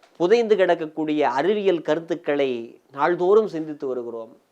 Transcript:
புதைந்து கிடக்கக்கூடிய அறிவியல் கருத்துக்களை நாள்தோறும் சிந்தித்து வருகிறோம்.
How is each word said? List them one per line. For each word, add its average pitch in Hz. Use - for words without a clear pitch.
புதைந்து 214
கிடக்கக்கூடிய 160
அறிவியல் 170
கருத்துக்களை 143
நாள்தோறும் 175
சிந்தித்து 156
வருகிறோம். 117